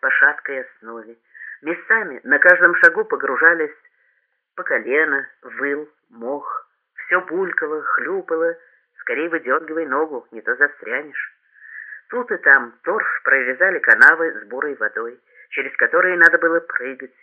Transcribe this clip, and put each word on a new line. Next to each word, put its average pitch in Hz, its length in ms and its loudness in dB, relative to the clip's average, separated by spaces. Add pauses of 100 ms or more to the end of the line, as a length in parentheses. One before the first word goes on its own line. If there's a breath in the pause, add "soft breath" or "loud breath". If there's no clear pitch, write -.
по 135 100 -2
шаткой 139 520 0
основе. 113 540 -18 (460 loud breath)
Местами 170 600 -2
на 139 140 4
каждом 175 380 6
шагу 202 280 4
погружались 147 720 0 (800)
по - 80 -10
колено, 139 640 -2 (160)
выл, 143 460 -8 (220)
мох. 123 580 -10 (260)
Всё 180 280 -2
булькало, 160 600 -4
хлюпало. 165 760 -2 (440 soft breath)
Скорей 143 280 -4
выдёргивай 156 580 -2
ногу, 143 460 -4
не 113 100 -14
то 120 140 -2
застрянешь. 139 800 -4 (760 loud breath)
Тут 240 200 -6
и 190 60 -2
там 127 460 4
торф - 420 -4
прорезали 135 540 0
канавы 143 540 4
с 104 160 -14
бурой 139 260 -10
водой, 117 440 -6 (320 soft breath)
через 135 260 -6
которые 175 420 2
надо 165 180 6
было 170 240 0
прыгать. 131 640 -10